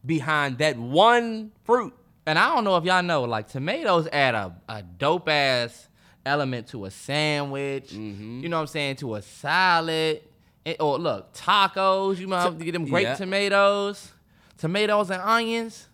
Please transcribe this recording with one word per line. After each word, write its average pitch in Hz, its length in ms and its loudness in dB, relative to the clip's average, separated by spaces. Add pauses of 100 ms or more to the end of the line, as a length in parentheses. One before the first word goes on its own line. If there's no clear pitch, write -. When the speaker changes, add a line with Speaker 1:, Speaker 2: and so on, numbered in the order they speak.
Speaker 1:
behind 143 540 0
that 151 180 2
one 220 720 2 (120)
fruit. 233 300 0 (320)
Speaker 2:
And 156 120 2
I 247 160 2
don't 247 100 2
know 190 120 2
if 165 80 2
y'all 180 200 2
know, 160 200 0
like, 113 240 -4
tomatoes 175 640 0
add 135 240 2
a, 92 200 -4 (120)
a 107 160 -12
dope-ass 135 1040 0 (380)
element 131 440 -2
to 104 160 -10
a 95 60 -10
sandwich. 139 1000 -4
Speaker 1:
Mm-hmm. 107 480 -12
Speaker 2:
You 170 80 -8
know 165 80 -2
what 160 40 0
I'm 147 60 -4
saying? 139 300 -4
To 117 180 -6
a 104 60 -8
salad. 160 1000 0 (440)
It, 165 160 -6
or, 147 180 0
look, 123 340 -4
tacos. 190 840 2
You 190 100 -10
might 185 140 0
have 175 120 2
Speaker 1:
To-, 160 60 -12
Speaker 2:
to 160 60 -10
get 170 80 -4
them 170 120 -2
grape 151 180 2
Speaker 1:
yeah. 127 120 0
Speaker 2:
tomatoes. 202 960 2 (460)
Tomatoes 208 540 0
and 185 100 -4
onions. 226 720 -2